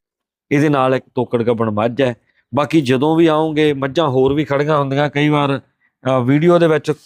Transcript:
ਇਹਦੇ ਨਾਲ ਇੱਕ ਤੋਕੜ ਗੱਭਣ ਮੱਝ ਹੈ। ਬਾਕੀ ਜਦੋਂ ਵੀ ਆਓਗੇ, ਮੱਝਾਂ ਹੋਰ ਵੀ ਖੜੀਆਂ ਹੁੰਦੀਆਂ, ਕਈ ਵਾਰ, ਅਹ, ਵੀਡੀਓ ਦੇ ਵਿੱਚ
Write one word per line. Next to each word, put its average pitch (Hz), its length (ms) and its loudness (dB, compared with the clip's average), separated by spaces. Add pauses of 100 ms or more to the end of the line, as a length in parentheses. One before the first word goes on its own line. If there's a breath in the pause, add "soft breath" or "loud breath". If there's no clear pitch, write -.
(520)
ਇਹਦੇ 147 160 2
ਨਾਲ 131 260 0
ਇੱਕ 127 100 -4 (100)
ਤੋਕੜ 120 280 -4
ਗੱਭਣ 113 280 -2
ਮੱਝ 113 320 -2
ਹੈ। 123 140 -2 (380)
ਬਾਕੀ 147 260 0
ਜਦੋਂ 135 360 0
ਵੀ 165 100 4
ਆਓਗੇ, 156 460 0
ਮੱਝਾਂ 139 360 -2
ਹੋਰ 131 260 0
ਵੀ 151 100 -2
ਖੜੀਆਂ 147 340 0
ਹੁੰਦੀਆਂ, 139 320 -2
ਕਈ 147 180 0
ਵਾਰ, 143 320 -2 (460)
ਅਹ, 131 140 0
ਵੀਡੀਓ 151 380 2
ਦੇ 170 80 4
ਵਿੱਚ 156 260 -2 (140)